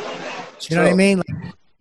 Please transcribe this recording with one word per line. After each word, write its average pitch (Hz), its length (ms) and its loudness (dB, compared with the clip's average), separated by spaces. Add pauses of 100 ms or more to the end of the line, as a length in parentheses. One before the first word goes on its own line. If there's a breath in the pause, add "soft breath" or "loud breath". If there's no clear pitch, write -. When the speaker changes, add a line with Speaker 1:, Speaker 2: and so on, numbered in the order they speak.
(560)
Speaker 1:
It's - 140 -14
Speaker 2:
You 160 80 0
know 175 60 4
what 175 40 6
I 175 40 6
Speaker 1:
true. 180 60 2
Speaker 2:
mean? 196 200 4
Like, - 360 -8 (280)